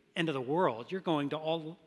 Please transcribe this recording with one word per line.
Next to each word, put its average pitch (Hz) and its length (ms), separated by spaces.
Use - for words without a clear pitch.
end 165 140
of 151 60
the 135 60
world. 127 500
You're 185 100
going 147 300
to 151 60
all, 160 500